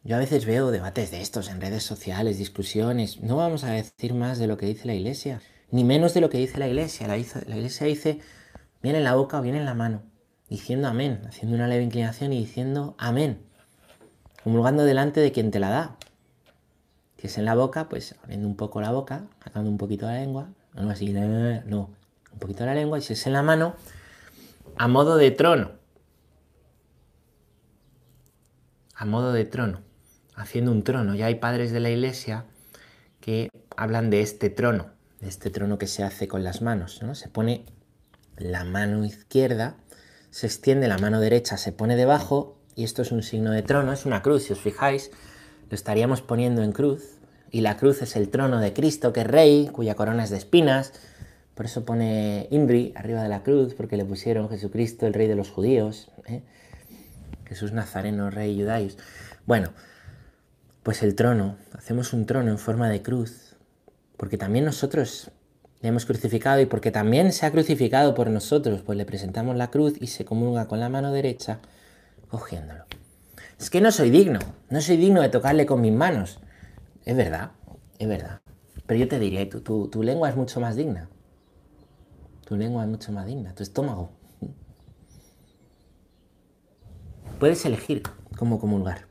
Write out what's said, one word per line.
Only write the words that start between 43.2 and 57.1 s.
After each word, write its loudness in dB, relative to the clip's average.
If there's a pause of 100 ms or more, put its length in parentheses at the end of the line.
signo -2
de 0
trono, 2
es -10
una -2
cruz, 2
si -6
os -6
fijáis, -2 (600)
lo -6
estaríamos 0
poniendo 0
en 0
cruz, -2 (400)
Y 2
la 2
cruz 4
es -6
el 0
trono 2
de 2
Cristo, 0
que 0
es 0
rey, 8
cuya -2
corona 0
es -6
de -4
espinas. 4 (640)
Por -8
eso -6
pone 0
Inri 4
arriba -6
de -2
la -4
cruz, 4
porque -6
le 0
pusieron -2
Jesucristo, -4
el 0
rey 4
de 2
los -4
judíos, 0 (160)
¿eh? -10 (1040)